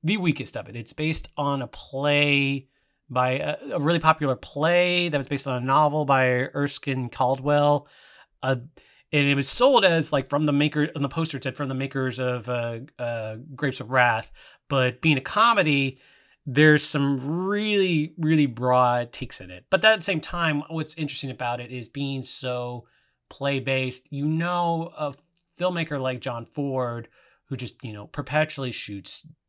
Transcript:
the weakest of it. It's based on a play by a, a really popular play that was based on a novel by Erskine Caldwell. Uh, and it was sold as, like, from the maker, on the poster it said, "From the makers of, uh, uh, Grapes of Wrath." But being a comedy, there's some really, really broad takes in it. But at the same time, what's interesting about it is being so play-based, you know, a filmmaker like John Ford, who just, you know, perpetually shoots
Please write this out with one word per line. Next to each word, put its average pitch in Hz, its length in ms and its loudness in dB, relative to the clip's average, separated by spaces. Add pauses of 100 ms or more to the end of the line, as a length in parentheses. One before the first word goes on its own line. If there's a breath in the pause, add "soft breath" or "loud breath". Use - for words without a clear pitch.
the 190 140 0
weakest 165 380 0
of 110 140 -8
it. 101 60 -14
It's 117 180 -12
based 156 340 -2 (100)
on 139 260 -2
a 117 40 -8
play 139 1000 0 (400)
by 127 260 0
a, 151 220 -4 (180)
a - 60 -2
really 160 200 2
popular 156 360 2
play 175 760 2
that 151 80 -2
was 135 100 -2
based 139 180 -4
on 127 160 -2
a 127 40 -6
novel 147 400 4
by 131 200 4 (300)
Erskine 143 520 -2
Caldwell. 143 800 2 (540 loud breath)
Uh, 131 140 2 (560 soft breath)
and 143 160 4
it 139 80 4
was 135 120 2
sold 247 380 6
as, 165 260 4
like, 139 160 0
from 151 200 0
the 147 40 2
maker, 147 440 2
on 139 80 -2
the 135 60 -2
poster 160 280 -4
it - 60 -8
said, - 120 -4
"From 143 140 -6
the 131 60 -4
makers 131 440 -4
of, 123 300 -4
uh, 117 300 -4 (180)
uh, 113 380 -6 (200)
Grapes 131 240 -4
of 117 120 -10
Wrath." 120 400 2 (360 loud breath)
But 127 340 0
being 156 160 4
a 127 40 -4
comedy, 170 760 2 (480 soft breath)
there's 151 360 6
some 143 640 0
really, 196 680 0
really 156 300 4
broad 123 640 2
takes - 280 -12
in 90 120 -16
it. 92 180 -18
But 185 160 2
at 220 120 6
the 170 60 -6
same 175 180 -2
time, 156 460 -2
what's 156 280 -6
interesting 143 340 -6
about 123 320 -6
it 120 100 -12
is 123 160 -10
being 139 360 -6
so 123 640 -6 (440)
play-based, 131 840 -4
you 143 140 -4
know, 170 680 -2
a 151 180 -6 (460)
filmmaker 170 400 -2
like 127 220 -4
John 117 240 -8
Ford, 127 640 -4 (420 soft breath)
who 135 60 -6
just, 117 280 -12
you 110 100 -10
know, 104 120 -14
perpetually 147 680 -4
shoots - 560 -10 (220)